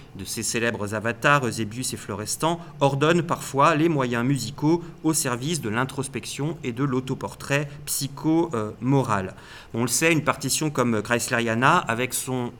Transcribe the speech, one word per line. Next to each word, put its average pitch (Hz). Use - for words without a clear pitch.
de 95
ses -
célèbres 110
avatars, 123
Eusebius 113
et 110
Florestan, 113
ordonne 143
parfois 156
les 156
moyens 123
musicaux 147
au 160
service 135
de 113
l'introspection 135
et 127
de 127
l'autoportrait 131
psycho, 160
euh, 107
moral. 110
On 117
le 123
sait, 160
une 151
partition 147
comme 120
Kreisleriana, 117
avec 117
son 127